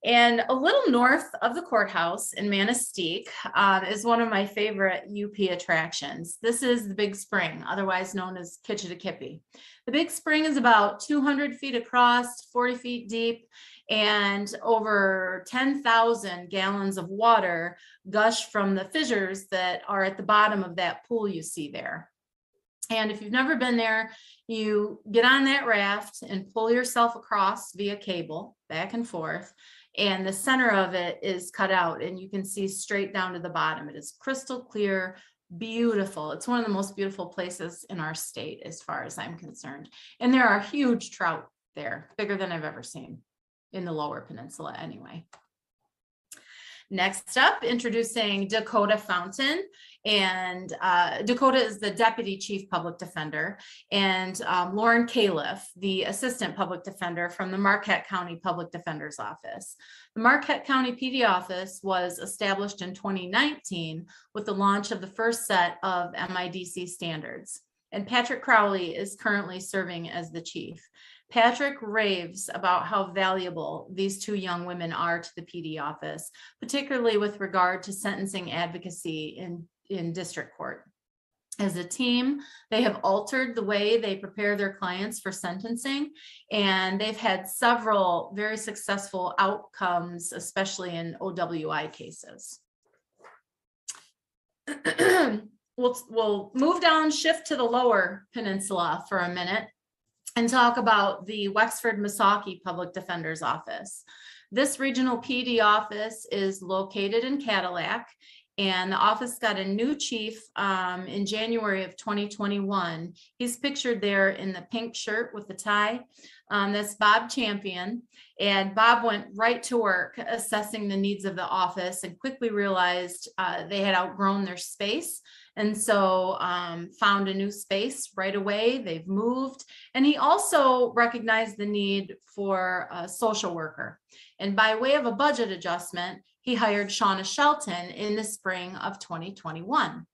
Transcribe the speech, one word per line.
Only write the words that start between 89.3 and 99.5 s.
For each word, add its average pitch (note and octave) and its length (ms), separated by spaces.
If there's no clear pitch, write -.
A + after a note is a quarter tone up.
outcomes, F3 920
especially F#3+ 640
in E3 240
O F#3+ 120
W E3 380
I D#3 180
cases. - 720
<clears throat> D4+ 720
We'll, B3 220
we'll G#3+ 460
move D#4+ 280
down, D#4 280
shift D#4+ 380
to D#4 80
the B3+ 80
lower A3+ 680
peninsula F#3+ 800
for G3 80
a F3 160
minute, F#3 320